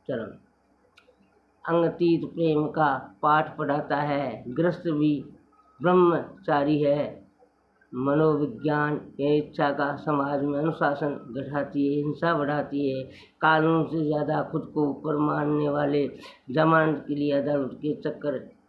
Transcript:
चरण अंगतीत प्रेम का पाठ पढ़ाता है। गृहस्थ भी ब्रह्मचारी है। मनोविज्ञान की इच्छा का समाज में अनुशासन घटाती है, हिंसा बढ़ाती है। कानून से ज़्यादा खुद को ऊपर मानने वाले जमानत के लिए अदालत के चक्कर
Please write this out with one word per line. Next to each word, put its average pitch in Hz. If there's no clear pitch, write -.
चरण 117
अंगतीत 165
प्रेम 151
का 147
पाठ 151
पढ़ाता 147
है। 143
गृहस्थ 165
भी 147
ब्रह्मचारी 156
है। 143
मनोविज्ञान 147
की 147
इच्छा 147
का 143
समाज 143
में 143
अनुशासन 147
घटाती 143
है, 147
हिंसा 165
बढ़ाती 143
है। 131
कानून 160
से 156
ज़्यादा 147
खुद -
को 147
ऊपर 147
मानने 147
वाले 143
जमानत 156
के 147
लिए 143
अदालत 139
के 147
चक्कर 143